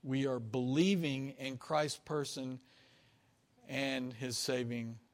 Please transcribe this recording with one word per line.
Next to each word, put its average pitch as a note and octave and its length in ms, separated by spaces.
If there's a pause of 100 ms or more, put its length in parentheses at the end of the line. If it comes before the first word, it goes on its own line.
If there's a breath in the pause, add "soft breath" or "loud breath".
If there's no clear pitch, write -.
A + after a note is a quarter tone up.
we C3+ 240
are B2+ 120
believing C3+ 920
in C3+ 260
Christ's D3+ 420
person C3+ 600 (1080 soft breath)
and C3 460
his A#2+ 240
saving A#2+ 640 (140)